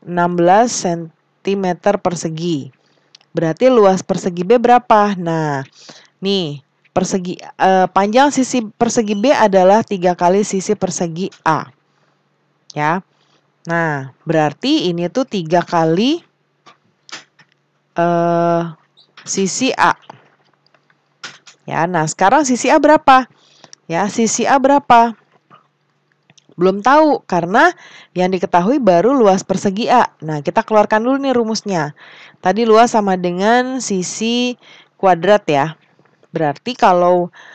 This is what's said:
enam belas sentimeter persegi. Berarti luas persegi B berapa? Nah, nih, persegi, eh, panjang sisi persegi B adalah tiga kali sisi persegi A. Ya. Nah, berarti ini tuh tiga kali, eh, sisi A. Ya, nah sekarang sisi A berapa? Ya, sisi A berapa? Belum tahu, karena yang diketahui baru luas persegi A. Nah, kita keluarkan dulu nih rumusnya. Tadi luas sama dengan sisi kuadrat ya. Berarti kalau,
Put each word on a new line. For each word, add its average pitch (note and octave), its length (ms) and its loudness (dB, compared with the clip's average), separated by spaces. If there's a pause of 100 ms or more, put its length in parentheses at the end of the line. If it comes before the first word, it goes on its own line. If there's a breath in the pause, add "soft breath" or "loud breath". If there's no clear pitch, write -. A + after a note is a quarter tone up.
enam F3 320 -2
belas G3 320 4
sentimeter F#3 1300 -6
persegi. D#3+ 720 -6 (640)
Berarti D#3+ 320 -2
luas G3 400 4
persegi F3+ 400 -6
B A#3 160 2
berapa? A3 560 2
Nah, D#3 480 -4 (560 loud breath)
nih, F3+ 400 -4 (320)
persegi, F3+ 480 -4
eh, F#3 480 2
panjang G#3+ 400 2
sisi B3+ 320 -2
persegi G#3+ 560 -4
B C4 160 2
adalah G3 480 4
tiga F3+ 320 -2
kali F#3 320 0
sisi G3 320 -6
persegi F3 480 -6 (160)
A. D3+ 240 -2 (1080)
Ya. D#3 280 -4 (640)
Nah, D#3 560 -4
berarti D#3+ 640 -2
ini F3 240 -4
tuh B3+ 160 -4
tiga F3 320 -2
kali, F3 640 -2 (1800)
eh, E3+ 640 0 (640)
sisi G3 480 -4
A. - 240 0 (1700)
Ya, C#3+ 240 -4
nah D#3+ 160 -2
sekarang G3+ 400 0
sisi B3 240 -2
A D#4 80 4
berapa? C#4 480 4 (640 soft breath)
Ya, F3 160 -2
sisi A3+ 400 -2
A C4+ 160 2
berapa? B3 560 4 (1400)
Belum F#3 240 0
tahu, C#4+ 480 2
karena G3 480 0 (400 loud breath)
yang F3+ 160 0
diketahui F#3 480 0
baru F#3+ 320 2
luas G#3 320 2
persegi G3 480 -4
A. B3 320 2
Nah, D3+ 240 -8
kita G#3+ 160 -2
keluarkan G#3+ 400 2
dulu C4 160 -2
nih C4+ 160 -2
rumusnya. G#3 560 -4 (480 loud breath)
Tadi G3 240 0
luas A3+ 320 4
sama G3 240 0
dengan A3+ 640 -2
sisi A#3 720 -4 (400 soft breath)
kuadrat F#3+ 560 2
ya. D3 240 -2 (560)
Berarti E3 480 -6
kalau, F3+ 560 2 (200 loud breath)